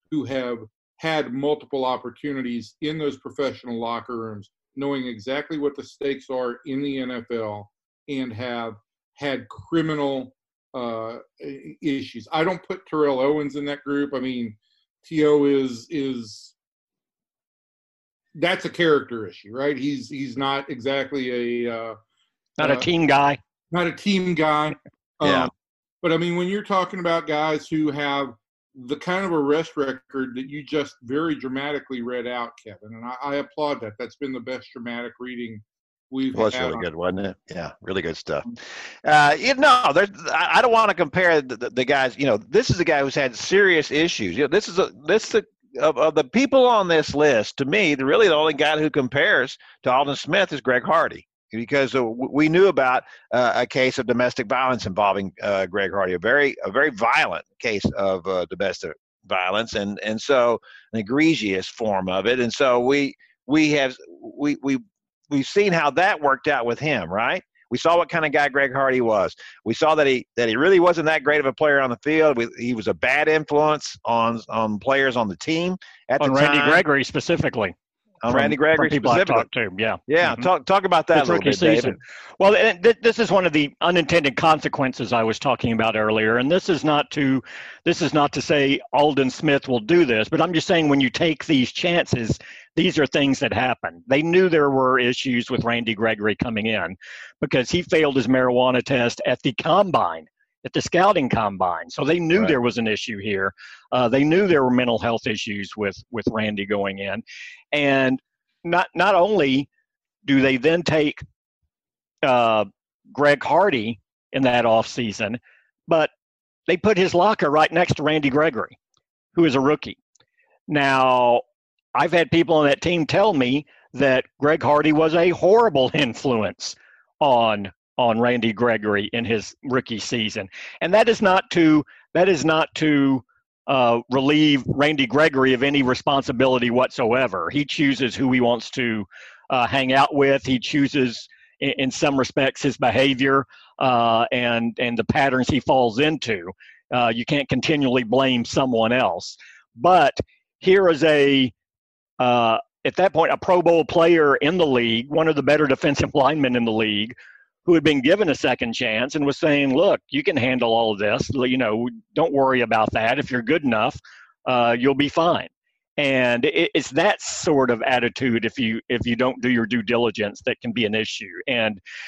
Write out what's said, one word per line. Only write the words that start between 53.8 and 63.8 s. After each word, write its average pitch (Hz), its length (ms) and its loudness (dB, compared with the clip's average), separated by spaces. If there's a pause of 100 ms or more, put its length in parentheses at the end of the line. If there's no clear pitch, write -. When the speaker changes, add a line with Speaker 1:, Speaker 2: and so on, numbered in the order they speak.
Speaker 3:
of 120 80 -4
domestic 120 420 -2
violence 127 360 -2
involving, 98 480 -2 (100)
uh, 101 220 -2
Greg 95 280 -4
Hardy, 95 200 -2
a 90 60 -2
very, 131 440 0
a 98 80 -8
very 139 200 0
violent 117 560 -2 (120)
case 107 260 -4 (120)
of, 95 300 -2
uh, 92 240 -2
domestic 90 420 -8 (320)
violence, 98 480 -4
and, 101 280 -6
and 107 200 -6
so 120 380 2 (340)
an 113 80 -4
egregious 107 680 0
form 95 420 -4
of 95 160 -2
it. 123 120 0
And 117 140 -2
so 127 260 2
we, 139 360 0 (320)
we 151 240 2
have, 135 260 -2 (400)